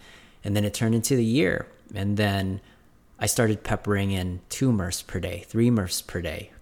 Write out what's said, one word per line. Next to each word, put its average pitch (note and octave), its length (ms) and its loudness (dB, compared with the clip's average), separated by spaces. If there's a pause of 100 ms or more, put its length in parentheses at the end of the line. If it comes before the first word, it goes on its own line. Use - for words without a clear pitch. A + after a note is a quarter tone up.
(440)
and G2+ 120 -2
then G#2 100 2
it G2+ 80 -2
turned A2+ 220 0
into A#2 200 2
the A#2+ 80 4
year. A2 440 0 (260)
And G2+ 240 -2
then G2 420 0 (600)
I G#2+ 80 -2
started A2 360 2
peppering G2 480 0
in F2+ 380 -4
two C3 240 0
murphs F#2 280 -2
per - 180 -6
day, F2 280 -8
three A#2 220 4
murphs G#2 320 0
per - 200 -8
day D#2 300 -8 (100)